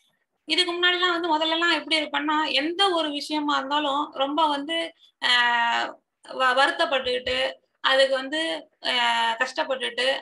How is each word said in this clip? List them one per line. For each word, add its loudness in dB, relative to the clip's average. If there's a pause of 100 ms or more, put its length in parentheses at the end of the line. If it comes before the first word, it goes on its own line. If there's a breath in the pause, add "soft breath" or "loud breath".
(480)
இதுக்கு 0
முன்னாடிலாம் 2
வந்து -2
முதல்ல 2
எல்லாம் 2
எப்படி 0
இருப்பேன்னா, 0
எந்த 2
ஒரு 0
விஷயமா -2
இருந்தாலும் -2
ரொம்ப 0
வந்து, -2 (440 soft breath)
ஆஹ், 2 (380)
வ-, 0
வருத்தப்பட்டுக்கிட்டு, 0 (440)
அதுக்கு 4
வந்து, -2 (400)
ஆஹ், 0
கஷ்டப்பட்டுட்டு, -4 (140)